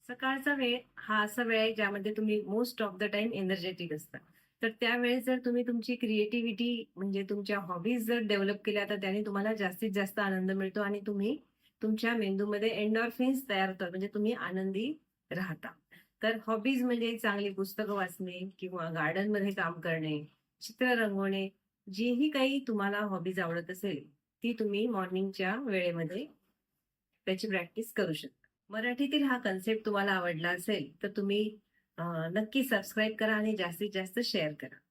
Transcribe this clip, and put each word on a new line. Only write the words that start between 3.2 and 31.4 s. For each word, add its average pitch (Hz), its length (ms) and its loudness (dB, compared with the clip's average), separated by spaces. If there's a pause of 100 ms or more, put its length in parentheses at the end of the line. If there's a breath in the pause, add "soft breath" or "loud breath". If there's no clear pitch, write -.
energetic 185 600 -2
असता. - 220 -12 (440 soft breath)
तर 226 80 2
त्यावेळेस 240 560 2
जर 254 200 2
तुम्ही 240 220 2
तुमची 240 280 0
क्रिएटिव्हिटी 226 880 0 (120)
म्हणजे 196 280 -2
तुमच्या 202 360 -2
हॉबीज 190 480 -2
जर 240 120 2
डेव्हलप 202 360 2 (100)
केल्या 208 240 0
तर 208 60 0
त्याने 196 260 0
तुम्हाला 208 320 0
जास्तीत 202 380 -2
जास्त 196 280 0
आनंद 190 320 2
मिळतो 190 300 0
आणि 202 260 0
तुम्ही 208 300 0 (440 soft breath)
तुमच्या 226 360 2
मेंदूमध्ये 208 520 2
एंडॉर्फिन्स 233 800 2
तयार 190 200 2
होतात, 190 200 -4
म्हणजे 190 180 -4
तुम्ही 208 240 2
आनंदी 196 680 -2 (320)
राहता. 180 360 -4 (560 loud breath)
तर 220 140 2 (100)
हॉबीज 233 360 2
म्हणजे 233 340 0
चांगली 202 320 0
पुस्तकं 196 440 -4
वाचणे 185 560 -4 (100)
किंवा 180 300 -6
गार्डनमध्ये 196 640 0
काम 185 220 -2
करणे, 156 500 -2 (380)
चित्र 254 260 0
रंगवणे, 196 640 2 (440)
जेही 240 360 2
काही 269 380 2
तुम्हाला 202 300 2
हॉबीज 190 420 -2
आवडत 170 320 -2
असेल 185 420 -4
ती - 400 -4
तुम्ही 214 340 2
मॉर्निंगच्या 190 680 0
वेळेमध्ये 180 720 -2 (1000)
त्याची 190 220 -2
प्रॅक्टिस 190 460 -4
करू 170 200 2
शकता. - 340 -10 (220)
मराठीतील 247 540 0
हा 262 140 2
कन्सेप्ट 214 480 0
तुम्हाला 202 260 2
आवडला 175 380 0
असेल 180 540 -2
तर 208 40 -2 (100)
तुम्ही, 208 420 0 (380)